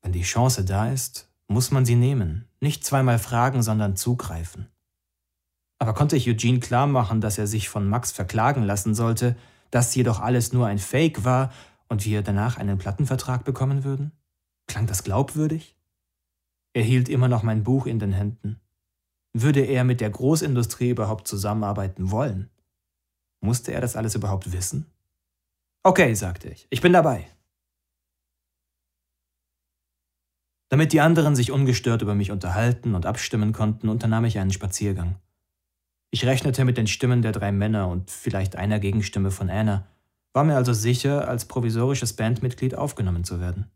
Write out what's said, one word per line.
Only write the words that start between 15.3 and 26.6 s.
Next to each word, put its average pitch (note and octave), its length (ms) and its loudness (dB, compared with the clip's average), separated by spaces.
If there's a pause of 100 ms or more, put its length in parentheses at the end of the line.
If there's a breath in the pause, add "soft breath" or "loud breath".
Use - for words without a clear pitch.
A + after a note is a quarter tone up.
Er A#2+ 80 2
hielt B2 260 2
immer C3 200 2
noch A#2+ 140 2
mein A2 220 0
Buch C3 220 0
in A#2 120 -2
den G2 140 -2
Händen. G2+ 480 -4 (720)
Würde C#3 280 2
er C3 240 2
mit B2 160 2
der G#2+ 100 -2
Großindustrie B2 800 0
überhaupt A2 380 -4
zusammenarbeiten G2+ 840 -4
wollen? G#2+ 400 -4 (920)
Musste A#2+ 320 -2
er - 80 -4
das A#2+ 160 -4
alles A2 180 -4
überhaupt F#2+ 380 -4
wissen? F#2 340 -6 (960)
„Okay“, F#3 320 6
sagte F#2 360 -8
ich, - 200 -20